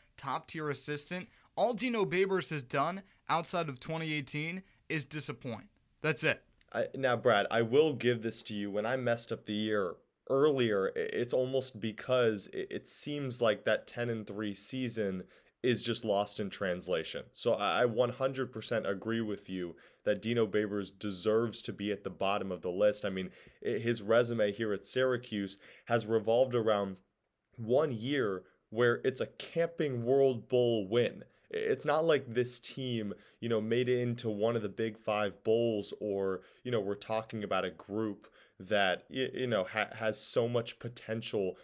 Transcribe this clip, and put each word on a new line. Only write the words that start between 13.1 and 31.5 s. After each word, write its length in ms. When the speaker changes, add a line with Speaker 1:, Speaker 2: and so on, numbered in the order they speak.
Speaker 2:
like 220
that 220
ten 220
and 180
three 280
season 680
is 200
just 220
lost 360
in 100
translation. 720
So 220
I, 280
I 20
one 260
hundred 420
percent 340
agree 340
with 280
you 280
that 160
Dino 280
Babers 500
deserves 640
to 100
be 200
at 100
the 80
bottom 400
of 120
the 80
list. 340
I 60
mean, 200
i-, 140
his 240
resume 480
here 220
at 120
Syracuse 720
has 220
revolved 500
around 400
one 360
year 500
where 340
it's 160
a 60
Camping 800
World 440
Bowl 400
win. 340